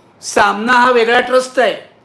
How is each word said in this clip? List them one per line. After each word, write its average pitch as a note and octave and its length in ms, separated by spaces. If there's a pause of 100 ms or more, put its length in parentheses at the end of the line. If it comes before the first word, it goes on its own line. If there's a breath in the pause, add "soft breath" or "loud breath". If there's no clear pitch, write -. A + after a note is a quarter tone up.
(220)
सामना G#3+ 520
हा B3 180
वेगळा A#3+ 280
ट्रस्ट B3+ 400
आहे. G#3+ 160 (300)